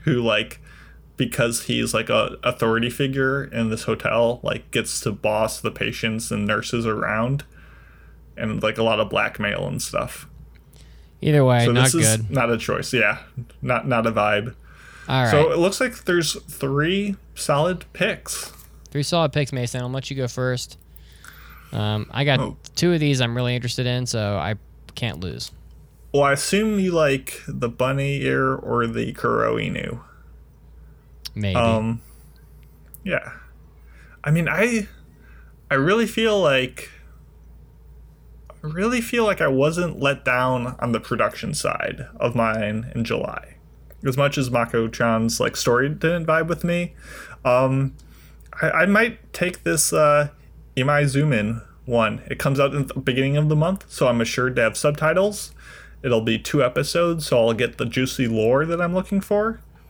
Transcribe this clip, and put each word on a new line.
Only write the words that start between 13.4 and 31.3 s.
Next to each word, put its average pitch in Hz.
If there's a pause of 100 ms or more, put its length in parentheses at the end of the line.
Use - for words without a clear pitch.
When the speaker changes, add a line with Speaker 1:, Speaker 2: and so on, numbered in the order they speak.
Speaker 1:
not, 123
not 117
a 117
vibe. 104 (500)
Speaker 2:
All 131
right. 117
Speaker 1:
So 151
it 147
looks 190
like 240
there's 175 (120)
three 175 (180)
solid 160
picks. - (400)
Speaker 2:
Three 147
solid 160
picks, 143
Mason. 123
I'll 123
let 131
you 139
go 131
first. 127 (920)
Um, 107
I 135
got 139
Speaker 1:
Oh. - (180)
Speaker 2:
two 170
of 170
these 143
I'm 117
really 123
interested 123
in, 123
so 104
I 90 (400)
can't 87
lose. 80 (600)
Speaker 1:
Well, 143
I 139
assume 202
you 185
like 143
the 131
bunny 135
ear 131
or 120
the 117
Kuro 113
Inu. 50 (1300)